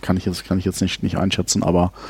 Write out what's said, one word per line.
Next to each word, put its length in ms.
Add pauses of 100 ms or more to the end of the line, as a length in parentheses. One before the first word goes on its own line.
kann 160
ich 80
jetzt, 200
kann 120
ich 80
jetzt 160
nicht, 220
nicht 140
einschätzen, 440
aber, 300 (180)